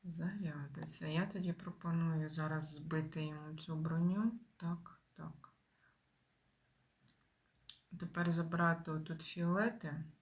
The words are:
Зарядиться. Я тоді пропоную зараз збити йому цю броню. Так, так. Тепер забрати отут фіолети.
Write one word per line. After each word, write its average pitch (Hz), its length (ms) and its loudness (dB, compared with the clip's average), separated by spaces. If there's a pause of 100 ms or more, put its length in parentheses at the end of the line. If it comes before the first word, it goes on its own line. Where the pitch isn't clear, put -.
Зарядиться. 160 1040 -4
Я 160 180 2
тоді 180 280 -2
пропоную 165 760 0
зараз 156 440 -2
збити 156 520 0
йому 151 320 -6
цю 160 180 -4
броню. 175 640 4 (180)
Так, 170 420 -4 (140)
так. 160 400 -12 (2500)
Тепер 170 320 0
забрати 165 600 4
отут 156 300 -4
фіолети. 175 840 2 (180)